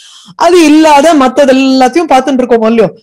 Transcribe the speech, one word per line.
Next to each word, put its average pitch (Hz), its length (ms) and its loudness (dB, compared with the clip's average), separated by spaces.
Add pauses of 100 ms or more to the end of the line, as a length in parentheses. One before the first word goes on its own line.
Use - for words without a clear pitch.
(360)
அது 349 300 0
இல்லாத 302 480 2
மத்தது 269 400 0
எல்லாத்தையும் 262 560 -2
பார்த்துட்டு 262 320 -2
இருக்கோமோ 233 240 -2
இல்லையோ, 220 380 -2